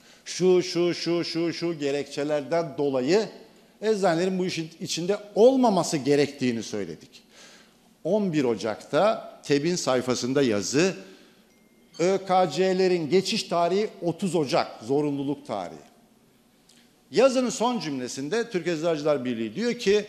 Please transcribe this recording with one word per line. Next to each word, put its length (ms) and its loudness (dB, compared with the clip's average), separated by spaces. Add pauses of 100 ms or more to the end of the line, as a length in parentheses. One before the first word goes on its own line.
(240)
şu, 380 2
şu, 320 0
şu, 300 -2
şu, 280 -2
şu 260 -4
gerekçelerden 1000 -2
dolayı 500 2 (540)
eczanelerin 560 2
bu 80 -2
işin 240 -6 (100)
içinde 360 -2 (180)
olmaması 600 6
gerektiğini 680 2
söyledik. 600 -10 (840)
On 280 0
bir 120 2
Ocak'ta 880 0 (120)
tebin 320 0
sayfasında 640 0
yazı, 520 0 (1040)
Ö 280 2
K 240 2
C'lerin 600 0
geçiş 320 0
tarihi 460 0 (140)
otuz 320 -2
Ocak, 340 0 (140)
zorunluluk 640 -2
tarihi. 320 -8 (1300)
Yazının 400 2
son 280 -2
cümlesinde 720 -6
Türk 160 -4
Eczacılar 580 0
Birliği 300 -4
diyor 200 -2
ki, 340 2